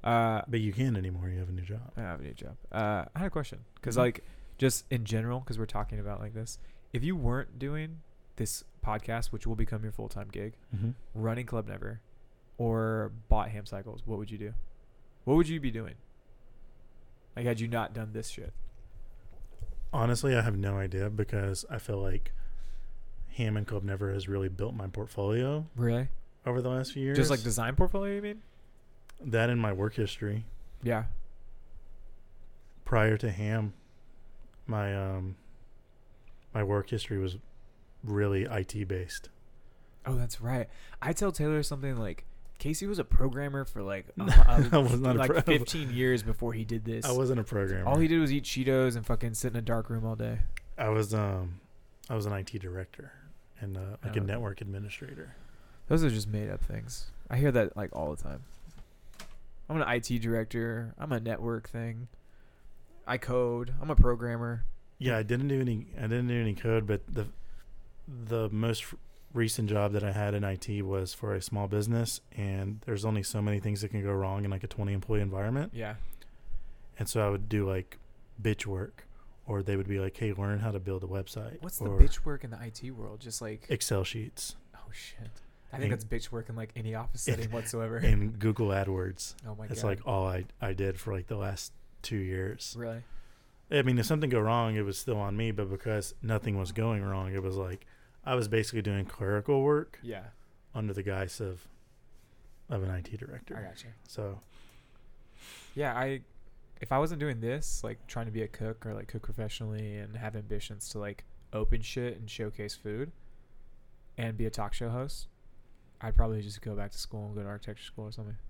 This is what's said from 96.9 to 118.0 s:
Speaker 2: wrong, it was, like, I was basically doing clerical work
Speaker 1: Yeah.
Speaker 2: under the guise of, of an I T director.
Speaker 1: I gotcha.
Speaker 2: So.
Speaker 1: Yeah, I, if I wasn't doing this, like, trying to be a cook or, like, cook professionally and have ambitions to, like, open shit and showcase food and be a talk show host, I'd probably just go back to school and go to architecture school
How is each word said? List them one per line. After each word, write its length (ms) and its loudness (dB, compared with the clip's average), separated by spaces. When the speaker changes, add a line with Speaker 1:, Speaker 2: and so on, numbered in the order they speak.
Speaker 2:
wrong, 280 -2
it 100 -2
was, 140 -2
like, 300 -6
I 100 0
was 140 2
basically 340 0
doing 220 0
clerical 580 2
work 400 2
Speaker 1:
Yeah. 220 -10
Speaker 2:
under 180 -2
the 120 -4
guise 360 -2
of, 280 -8
of 140 -2
an 80 -2
I 100 -2
T 160 -10
director. 400 -12
Speaker 1:
I 120 -8
gotcha. 180 -16
Speaker 2:
So. 320 -8
Speaker 1:
Yeah, 220 -4
I, 240 -2
if 120 -4
I 60 4
wasn't 220 0
doing 200 -2
this, 440 0
like, 220 -8
trying 200 -6
to 60 -6
be 100 -2
a 60 -4
cook 380 -6
or, 80 -6
like, 140 -8
cook 140 -8
professionally 760 -4
and 200 -10
have 200 -8
ambitions 540 -4
to, 80 -8
like, 260 -8
open 280 4
shit 380 -4
and 100 -12
showcase 460 -6
food 380 -6
and 180 -4
be 100 2
a 40 0
talk 240 -2
show 140 -2
host, 400 -4
I'd 160 2
probably 260 4
just 200 -10
go 120 -6
back 180 -2
to 60 -6
school 280 -6
and 80 -8
go 80 -6
to 60 -8
architecture 360 -10
school 220 -12